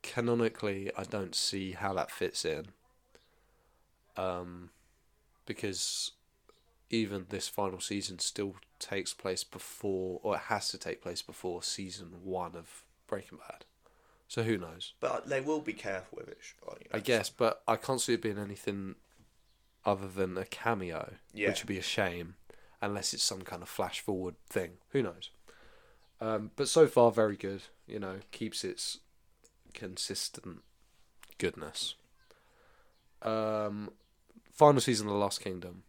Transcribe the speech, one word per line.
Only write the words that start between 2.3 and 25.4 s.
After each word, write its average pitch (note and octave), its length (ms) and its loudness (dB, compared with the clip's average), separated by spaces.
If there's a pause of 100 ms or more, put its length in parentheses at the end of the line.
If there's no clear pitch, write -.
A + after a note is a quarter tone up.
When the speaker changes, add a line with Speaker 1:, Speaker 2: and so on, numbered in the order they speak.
Speaker 1:
in, D#2 260 -2 (1400)
um, F2+ 540 -4 (760)
because - 680 -4 (800)
even G2+ 400 0
this G2 200 -4
final F#2+ 320 -2
season G2 380 -4
still G2 360 -2 (240)
takes - 340 -4
place F#2 300 -2
before, F#2 800 -2
or G#2 120 2
it D#2 80 -4
has - 260 0
to - 80 -6
take - 240 -6
place F2 200 -6
before F2 400 -6
season F#2 600 -8
one F2+ 320 -2
of - 280 -14 (240)
Breaking F#2+ 320 -4
Bad. - 260 -16 (640)
So A#2 140 0
who A2 140 4
knows? E2+ 420 -8
Speaker 2:
But B2 280 -2
they C3+ 140 0
will D3+ 200 2
be A2+ 120 -4
careful F#2+ 460 -6
with - 100 -12
it, - 120 -14
surely, - 440 -14
you - 80 -20
Speaker 1:
I A2 40 0
Speaker 2:
know, G#2 60 -2
Speaker 1:
guess, A2+ 240 4
Speaker 2:
so - 100 -6
Speaker 1:
but - 300 4
I A2+ 80 6
can't C3 240 0
see A#2+ 140 2
it - 80 2
being G#2 160 0
anything G2+ 580 -6 (880)
other G2 220 2
than F#2 300 0
a F#2+ 80 -2
cameo, F#2 680 -2 (180)
Speaker 2:
Yeah. G2+ 160 2
Speaker 1:
which - 120 -2
would - 60 -10
be G2 120 -2
a F2 40 -6
shame, F2 520 -2 (460)
unless G2+ 320 -2
it's - 100 0
some F#2+ 180 0
kind F2+ 200 -10
of F2 80 -12
flash - 300 -2
forward F#2 360 -2 (120)
thing. F2+ 300 -2 (120)
Who C#3 140 2
knows? F2 280 -6 (880)